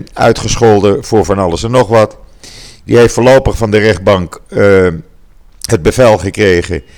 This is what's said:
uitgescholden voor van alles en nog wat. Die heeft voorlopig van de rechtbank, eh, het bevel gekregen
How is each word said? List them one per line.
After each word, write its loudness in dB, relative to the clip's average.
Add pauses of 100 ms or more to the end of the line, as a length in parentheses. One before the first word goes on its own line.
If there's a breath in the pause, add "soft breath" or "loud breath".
(140)
uitgescholden 0
voor 0
van -2
alles -4
en -6
nog 0
wat. 0 (680 loud breath)
Die 0
heeft 4
voorlopig 2
van -4
de 2
rechtbank, -2
eh, 2 (800)
het -2
bevel 2
gekregen -2 (140 soft breath)